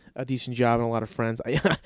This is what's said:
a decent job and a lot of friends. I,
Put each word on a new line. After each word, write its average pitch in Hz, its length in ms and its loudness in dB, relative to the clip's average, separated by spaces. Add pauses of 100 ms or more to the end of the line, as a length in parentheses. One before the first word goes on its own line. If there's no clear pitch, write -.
(140)
a 127 100 -8
decent 127 320 -4
job 117 240 4
and 117 80 0
a - 20 -2
lot 113 120 0
of 110 80 -6
friends. 113 340 -2
I, 131 160 -2 (260)